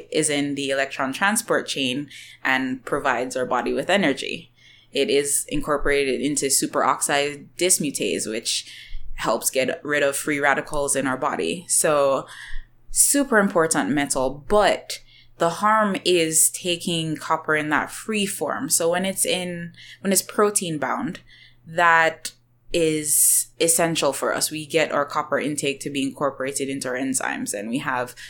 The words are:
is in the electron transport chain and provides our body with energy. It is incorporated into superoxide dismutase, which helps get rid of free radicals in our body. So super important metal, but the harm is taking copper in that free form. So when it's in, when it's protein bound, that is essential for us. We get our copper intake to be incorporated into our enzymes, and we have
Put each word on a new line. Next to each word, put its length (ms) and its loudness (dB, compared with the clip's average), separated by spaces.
is 180 2
in 240 0
the 160 -4
electron 440 -2
transport 540 0
chain 420 -4
and 420 0
provides 500 0
our 120 -2
body 260 0
with 160 -2
energy. 600 0
It 180 0
is 400 0
incorporated 720 0
into 240 0
superoxide 1000 0
dismutase, 720 0
which 420 -4
helps 340 -2
get 340 0
rid 200 0
of 120 2
free 240 -2
radicals 560 0
in 120 0
our 100 0
body. 500 -4
So 600 2
super 480 4
important 500 2
metal, 580 0
but 520 2
the 100 2
harm 460 2
is 460 4
taking 680 -2
copper 380 0
in 140 0
that 200 0
free 360 -4
form. 440 -4
So 220 2
when 140 0
it's 200 -2
in, 480 -4
when 120 0
it's 80 2
protein 560 0
bound, 440 -4
that 680 4
is 760 2
essential 540 2
for 200 -2
us. 180 -2
We 140 -8
get 260 2
our 140 0
copper 340 -2
intake 420 -2
to 80 -8
be 140 -2
incorporated 680 -4
into 180 -6
our 80 -4
enzymes, 580 -4
and 160 -6
we 100 -2
have 360 -4